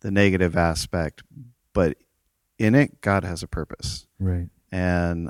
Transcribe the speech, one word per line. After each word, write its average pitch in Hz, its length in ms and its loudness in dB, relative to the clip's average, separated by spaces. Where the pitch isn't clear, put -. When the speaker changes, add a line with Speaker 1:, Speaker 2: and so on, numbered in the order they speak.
Speaker 1:
the 101 100 -6
negative 95 440 4
aspect, 82 680 -2
but 87 240 2
in 110 160 2
it, 139 280 2
God 98 240 0
has 85 180 -8
a - 40 -12
purpose. - 600 -10
Speaker 2:
Right. 90 300 -2
Speaker 1:
And 87 580 -2